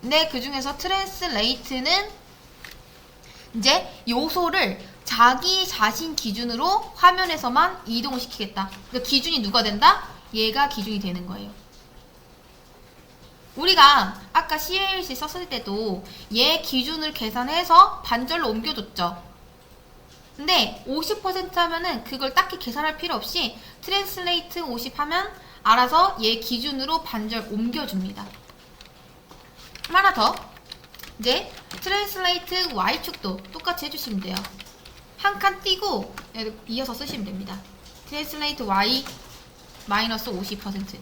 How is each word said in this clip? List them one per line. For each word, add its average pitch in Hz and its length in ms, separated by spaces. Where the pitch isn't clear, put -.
근데 311 280
그 247 120
중에서 277 360
트랜슬레이트는 330 1300
이제 262 520
요소를 311 840
자기 262 640
자신 294 480
기준으로 240 800
화면에서만 349 920
이동을 240 320
시키겠다. 196 500
그러니까 247 200
기준이 277 320
누가 214 220
된다? 214 440
얘가 220 360
기준이 214 300
되는 180 260
거예요. 202 260
우리가 285 680
아까 320 240
씨에이씨 381 580
썼을 349 340
때도 202 560
얘 302 260
기준을 302 520
계산해서 320 880
반절로 262 460
옮겨줬죠. 214 720
근데 294 480
오십 320 380
퍼센트 370 340
하면은 330 460
그걸 269 320
딱히 370 240
계산할 302 380
필요 330 180
없이 240 420
트랜슬레이트 359 800
오십 254 400
하면 339 300
알아서 269 580
얘 220 140
기준으로 262 680
반절 220 500
옮겨줍니다. 208 760
하나 381 240
더. 233 220
이제 254 320
트랜슬레이트 370 920
Y축도 190 640
똑같이 339 360
해주시면 220 340
돼요. 190 140
한 403 200
칸 - 220
띄고 370 560
이어서 247 260
쓰시면 247 320
됩니다. 190 340
트랜슬레이트 294 540
Y 214 400
마이너스 220 440
오십 196 340
퍼센트. 196 380